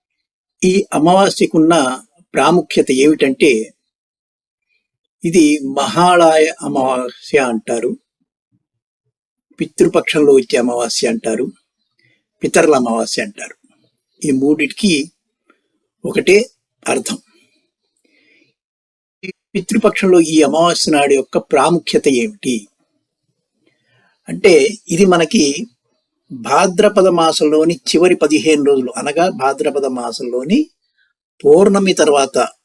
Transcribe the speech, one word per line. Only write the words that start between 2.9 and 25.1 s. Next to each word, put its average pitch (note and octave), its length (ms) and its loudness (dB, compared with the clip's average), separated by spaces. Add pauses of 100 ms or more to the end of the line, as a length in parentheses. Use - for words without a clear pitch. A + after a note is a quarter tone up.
ఏమిటంటే, C3+ 800 0 (1500)
ఇది D#3 340 2
మహాళాయ D#3+ 880 2 (160)
అమావాస్య C3 760 -4
అంటారు, A#2+ 580 -4 (1600)
పితృపక్షంలో D#3+ 720 0
వచ్చే B2+ 260 2
అమావాస్య A#2+ 500 -4
అంటారు, A#2 440 -6 (920)
పితరుల D#3 320 2
అమావాస్య A#2 480 -4
అంటారు. - 320 -14 (720)
ఈ D3+ 60 -2
మూడిటికి D3+ 800 -2 (920)
ఒకటే F3+ 460 0 (380)
అర్థం. - 300 -6 (2000)
ఈ F#3+ 60 -14 (240)
పితృపక్షంలో G3 680 0
ఈ D#3+ 220 2
అమావాస్య E3 500 0
నాడు C#3+ 220 2
యొక్క C3+ 240 -2
ప్రాముఖ్యత D#3 720 -2
ఏమిటి A#2 580 -4 (1600)
అంటే, E3+ 400 2 (200)
ఇది F3 160 2
మనకి E3 600 0 (680)